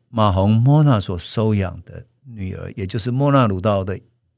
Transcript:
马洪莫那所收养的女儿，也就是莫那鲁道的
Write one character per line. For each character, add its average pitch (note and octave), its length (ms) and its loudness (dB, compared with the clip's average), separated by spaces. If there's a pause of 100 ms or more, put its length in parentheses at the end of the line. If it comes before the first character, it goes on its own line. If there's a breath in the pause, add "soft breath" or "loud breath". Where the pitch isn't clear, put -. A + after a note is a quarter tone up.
马 G#2+ 240 2
洪 F#2+ 200 2
莫 C3+ 300 4
那 C3 180 4
所 F#2 180 -6
收 A2 360 -2
养 F2 280 -4
的 F2 200 -18 (220)
女 G2+ 300 -12
儿， F2 220 -12
也 G2 100 -8
就 - 120 -8
是 B2 120 -4
莫 C#3 200 0
那 C3+ 160 4
鲁 G2 140 -2
道 G2 240 0
的 F#2 140 -8 (400)